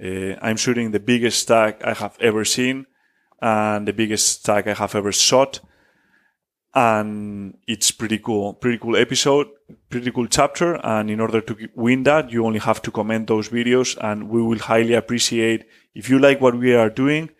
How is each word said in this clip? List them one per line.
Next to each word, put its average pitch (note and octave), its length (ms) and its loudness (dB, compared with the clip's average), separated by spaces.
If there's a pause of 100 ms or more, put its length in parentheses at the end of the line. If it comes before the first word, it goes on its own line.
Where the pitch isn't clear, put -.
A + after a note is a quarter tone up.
Uh, F#2+ 400 -8
I'm A2 160 -2
shooting A#2 340 -2
the G#2 80 0
biggest A#2 400 0
stag A2 420 2
I A2+ 120 -4
have G#2 260 -10
ever A2 240 2
seen C3 440 -2 (560)
and G#2+ 440 -2
the G#2 60 -2
biggest G#2+ 480 -2
stag G#2 260 0
I G#2 80 -2
have G#2 180 -4
ever G2+ 180 -2
shot. C3+ 480 2 (1120)
And G#2 840 -2 (100)
it's A2 240 -2
pretty G#2+ 280 -4
cool, G2+ 340 -4
pretty A#2+ 240 -2
cool A2+ 180 -4
episode, C3+ 520 2 (420)
pretty B2 220 -6
cool A#2+ 160 -2
chapter. D#3+ 480 0 (100)
And G#2+ 240 0
in G#2+ 100 -4
order A2 220 0
to A2 140 -8
g-, A2 200 -14
win B2+ 280 0
that, C#3+ 280 2
you A#2 140 0
only A2 140 -2
have A2 240 -2
to A2 80 -8
comment A2 360 -4
those A2 220 -2
videos, A#2+ 520 0
and G#2 280 -6
we A#2 120 0
will A2+ 180 0
highly A#2 340 2
appreciate A2+ 760 0 (260)
if G#2+ 160 -8
you C3 80 6
like C#3 220 6
what B2 180 4
we B2 160 4
are A2+ 160 4
doing. D3 400 -2 (100)